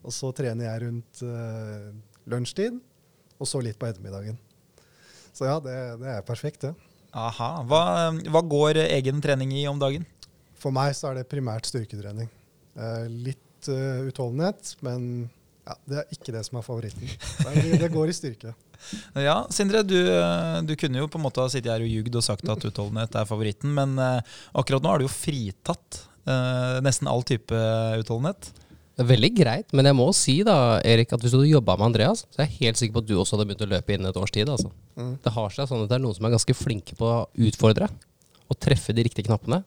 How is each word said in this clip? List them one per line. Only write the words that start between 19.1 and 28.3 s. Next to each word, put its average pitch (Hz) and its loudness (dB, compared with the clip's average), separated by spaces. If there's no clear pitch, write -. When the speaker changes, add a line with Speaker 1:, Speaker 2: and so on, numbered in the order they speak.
Speaker 2:
Ja, 147 2
Sindre, 208 2
du, 190 2
eh, 170 2
du 156 -2
kunne 131 -2
jo 151 -4
på 165 -8
en 156 -4
måte 127 -2
ha 131 0
sittet 120 -2
her 113 -2
og 113 -2
ljugd 113 -2
og 117 0
sagt - -4
at 110 -2
utholdenhet 107 -4
er 110 0
favoritten, 110 -4
men, 139 0
eh, 127 0
akkurat 135 0
nå 180 2
er 160 2
du 131 0
jo - -2
fritatt, - -6
eh, 127 0
nesten 135 0
all 120 0
type 113 -2
utholdenhet. 120 -4